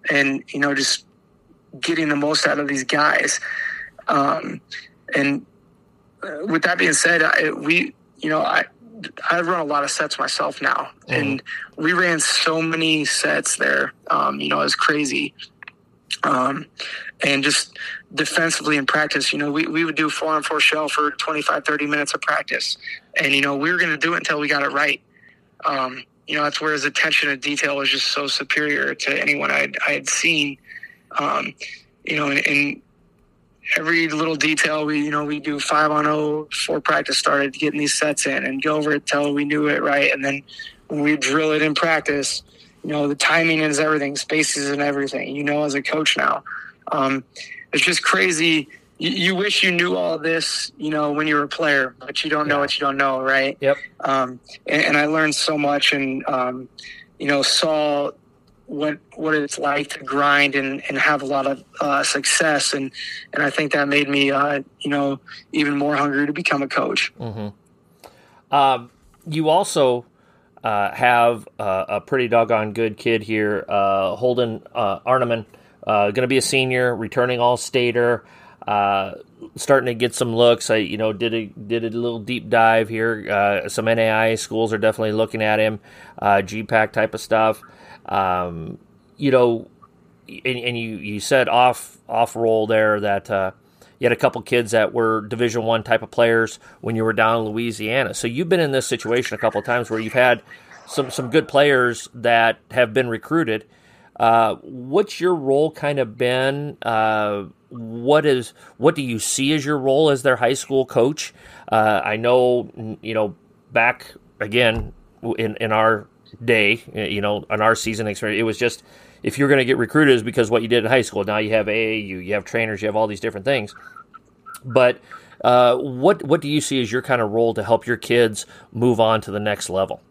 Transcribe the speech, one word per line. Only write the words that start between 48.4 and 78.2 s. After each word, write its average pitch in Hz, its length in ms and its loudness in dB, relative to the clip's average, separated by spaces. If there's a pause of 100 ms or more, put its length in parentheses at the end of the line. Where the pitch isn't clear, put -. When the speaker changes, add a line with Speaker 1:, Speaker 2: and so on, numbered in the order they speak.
Speaker 1:
You, 165 120 -2
you 185 260 0
wish 196 260 0
you 190 80 2
knew 180 260 0
all 175 220 -2
this, 160 580 -4
you 151 140 -6
know, 147 220 0
when 151 140 0
you 151 100 2
were 147 80 2
a 143 40 -8
player, 139 520 0
but - 240 -8
you 156 60 -4
don't 151 180 0
know 147 80 0
Speaker 2:
Yeah. 143 40 0
Speaker 1:
what 139 180 -2
you - 20 -4
don't 139 160 -2
know, 135 240 0
right? 135 400 0
Speaker 2:
Yep. 139 160 2 (240)
Speaker 1:
Um, 131 400 -2 (260)
and, 147 160 0
and 143 140 2
I 147 100 2
learned 156 280 0
so 156 220 -2
much 143 360 0
and, 135 340 -2
um, 127 420 -4 (500)
you - 80 -8
know, 143 160 2
saw 151 680 0 (560)
what, 151 320 -4 (180)
what 156 180 0
it's 147 240 -2
like 143 320 -2
to - 140 -12
grind 143 500 2
and, 135 340 -2
and 139 80 -4
have 143 260 0
a 135 40 -8
lot 135 200 0
of, 139 160 -4 (180)
uh, 143 220 0
success. - 680 0
And, 135 200 -4 (400)
and 147 100 -2
I 143 80 0
think 147 220 -2
that 143 160 2
made 143 200 2
me, 139 220 2
uh, 139 320 0 (180)
you 143 100 -4
know, 139 300 -2 (320)
even 147 240 0
more 147 200 0
hungry 143 300 0
to 147 60 -4
become 147 300 -2
a 135 60 -4
coach. - 500 -4
Speaker 2:
Mm-hmm. - 1400 -14
Um, 131 360 2 (360)
you 156 220 -2
also, 147 580 2 (560)
uh, 101 320 0
have 120 540 4 (100)
a, 95 300 -2
a 104 120 -2
pretty 127 280 -2
doggone 107 460 2
good 110 220 -2
kid 113 260 0
here, 107 460 -2
uh, 98 460 0
Holden, 120 480 0 (120)
uh, 101 260 -2
Arneman, 120 460 0 (400)
uh, 104 240 2
gonna 127 180 0
be 135 80 2
a 127 60 4
senior, 127 520 0
returning 120 460 -2
All-Stater, 120 840 2 (440)